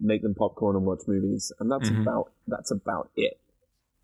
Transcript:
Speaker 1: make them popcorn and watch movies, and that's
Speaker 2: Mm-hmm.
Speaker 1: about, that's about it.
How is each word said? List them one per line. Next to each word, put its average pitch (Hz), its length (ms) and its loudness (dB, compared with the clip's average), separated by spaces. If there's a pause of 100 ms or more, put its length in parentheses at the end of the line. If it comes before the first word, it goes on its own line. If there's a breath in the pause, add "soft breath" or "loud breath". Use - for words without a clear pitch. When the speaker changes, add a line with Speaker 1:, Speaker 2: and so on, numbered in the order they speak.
Speaker 1:
make 107 220 2
them 104 120 0
popcorn 104 420 0
and 95 100 2
watch 92 200 0
movies, 98 540 0
and 113 100 0
that's 131 200 2
Speaker 2:
Mm-hmm. 110 100 2
Speaker 1:
about, 110 320 0 (140)
that's - 240 -6
about - 460 -4
it. - 220 0 (640)